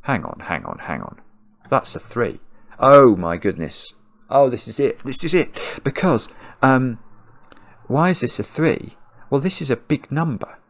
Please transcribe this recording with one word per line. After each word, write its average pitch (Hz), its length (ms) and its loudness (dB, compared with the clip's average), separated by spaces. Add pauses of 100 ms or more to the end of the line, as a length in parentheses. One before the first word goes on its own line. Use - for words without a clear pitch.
Hang 117 220 -4
on, 50 220 -12
hang 80 180 -6
on, 50 160 -12
hang 69 220 -8
on. - 200 -16 (480)
That's - 260 0
a - 40 -10
three. - 400 -4 (400)
Oh 131 360 8
my 87 220 -4
goodness. - 560 -6 (360)
Oh, 135 200 4
this - 180 -6
is 117 120 -10
it. - 240 -2
This - 200 -4
is 156 100 0
it. - 240 0 (260)
Because, 139 460 0 (320)
um, 131 380 2 (880)
why 160 240 2
is 170 100 -2
this - 180 -4
a 104 40 -6
three? - 520 -2 (340)
Well, 139 120 0
this 185 200 -4
is 139 80 -6
a 123 60 2
big - 360 -8
number. 147 460 -6 (120)